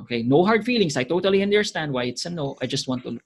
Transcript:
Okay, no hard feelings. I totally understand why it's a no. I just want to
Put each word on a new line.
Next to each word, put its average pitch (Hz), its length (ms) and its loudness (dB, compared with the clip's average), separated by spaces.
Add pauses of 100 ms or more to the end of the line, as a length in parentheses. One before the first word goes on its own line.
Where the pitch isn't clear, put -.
Okay, 120 220 -2
no 139 220 6
hard 214 200 2
feelings. 202 320 0
I 127 80 0
totally 190 380 2
understand 202 500 0
why 123 120 -2
it's 123 220 -6
a 175 40 -8
no. 143 300 -6
I 127 60 -2
just 131 220 -4
want 127 160 -4
to 120 220 -10